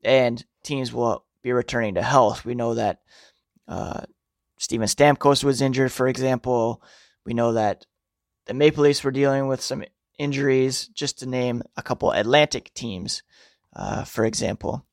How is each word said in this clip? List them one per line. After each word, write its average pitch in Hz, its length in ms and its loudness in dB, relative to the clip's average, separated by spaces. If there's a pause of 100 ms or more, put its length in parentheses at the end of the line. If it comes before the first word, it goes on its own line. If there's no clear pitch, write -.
and 123 400 2 (200)
teams 131 300 -6
will 120 320 -2 (180)
be 120 100 -2
returning 117 440 -2
to 90 60 0
health. 123 440 2
We 120 80 -4
know 117 200 -2
that, 107 280 -2 (680)
uh, - 340 -8 (540)
Steven 113 300 -4
Stamkos 143 580 4
was 135 160 2
injured, 131 320 0
for 131 160 0
example. 123 720 0 (460)
We 123 80 -6
know 117 200 2
that 107 320 -2 (600)
the 107 80 -8
Maple 147 300 4
Leafs 143 180 4
were 139 80 0
dealing 139 380 0
with 131 140 -4
some 139 220 -8 (340)
injuries, 135 680 0
just - 300 -8
to 131 80 -12
name 123 360 -2 (140)
a - 60 -10
couple - 300 -2
Atlantic 127 640 2
teams, 101 480 -8 (520)
uh, 98 300 -6
for - 200 -2
example. 110 680 -4